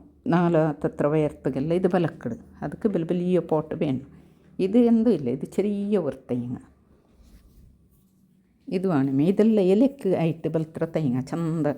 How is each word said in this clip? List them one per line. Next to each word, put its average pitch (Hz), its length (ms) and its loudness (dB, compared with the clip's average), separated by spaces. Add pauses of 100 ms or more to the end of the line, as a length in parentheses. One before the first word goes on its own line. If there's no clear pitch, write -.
(280)
ನಾಲ್ಕು 165 400 2
ಹತ್ತತ್ರ - 400 -2
ವಯರ್ಪಗೆಲ್ಲ 147 640 -2
ಇದು 180 180 0
ಬಲಕ್ಕಡು, 156 460 -2 (260)
ಅದಕ್ಕೆ 151 260 -4
ಬೆಲ್ 180 180 -2
ಬೆಲಿಯ 180 340 0
ಪಾಟ್ 160 360 -2
ಬೇನು. 147 340 -4 (500)
ಇದು 190 180 0
ಎಂದೂ 233 320 4
ಇಲ್ಲ, 143 180 0
ಇದು 135 180 -4
ಚೆರಿಯ 202 520 -2
ಹೊರ್ತ 143 340 -6
ಹಿಂಗ. 123 260 -4 (2000)
ಇದು 185 220 -2
ಆಣಿಮೆ, 139 340 2
ಇದೆಲ್ಲ 208 340 4
ಎಲೆಕ್ 190 600 2
ಐಟ್ 160 300 -2
ಬಲ್ತ್ರ 160 360 -4
ತೈಂಗ 147 360 -2
ಚಂದ, 160 460 -4 (100)